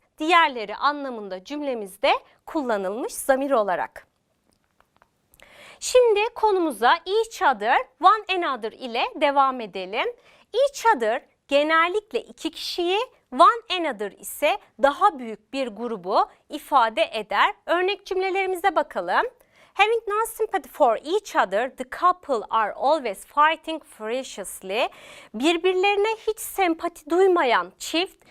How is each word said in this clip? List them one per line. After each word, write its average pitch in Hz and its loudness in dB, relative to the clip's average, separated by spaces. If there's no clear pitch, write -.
diğerleri 302 2
anlamında 233 -4
cümlemizde 262 -4
kullanılmış 233 -4
zamir 269 0
olarak. 190 -2
Şimdi 453 4
konumuza 320 2
each 440 -2
other, 254 2
one 381 2
another 233 -6
ile 247 -6
devam 277 2
edelim. 196 -6
Each 453 2
other 233 0
genellikle 320 0
iki - -10
kişiyi, 359 -4
one 370 4
another 214 -6
ise - -4
daha 285 2
büyük 226 -12
bir 269 -4
grubu 220 -2
ifade 269 0
eder. 226 0
Örnek 370 0
cümlelerimize 370 -2
bakalım. 233 0
Having 440 2
no 427 0
sympathy - -6
for 240 2
each 320 -4
other, 233 0
the 254 -10
couple 330 0
are 220 0
always 262 -2
fighting 311 0
ferociously. 220 -6
Birbirlerine 370 0
hiç 440 -4
sempati 339 -4
duymayan 311 2
çift - -6